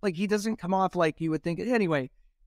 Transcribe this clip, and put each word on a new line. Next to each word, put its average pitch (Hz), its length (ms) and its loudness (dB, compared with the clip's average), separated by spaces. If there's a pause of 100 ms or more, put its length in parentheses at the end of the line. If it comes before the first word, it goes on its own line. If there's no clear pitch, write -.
Like, 190 140 0
he 196 120 -2
doesn't 208 300 0
come 180 160 -4
off 190 220 0
like 165 240 0
you 165 120 -2
would 156 120 -2
think. 170 160 -4
Anyway, 185 500 0 (380)